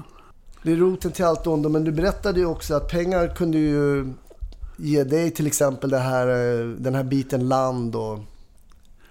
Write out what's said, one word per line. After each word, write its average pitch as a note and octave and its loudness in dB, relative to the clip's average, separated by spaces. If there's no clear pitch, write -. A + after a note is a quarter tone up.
Det D#3+ 0
är E3 4
roten F3+ 2
till F3+ -2
allt E3 2
ont, D#3 2
men D#3 2
du D#3+ 0
berättade F3+ 0
ju F3+ 2
också D#3+ -2
att C#3+ -2
pengar F3 0
kunde E3 0
ju C#3+ 2
ge D3 2
dig D#3 2
till D3+ -2
exempel C#3 0
det C3+ 2
här, B2+ 2
eh, A#2+ 2
den B2 -4
här C3+ 0
biten C3 0
land B2+ 0
och A2 -6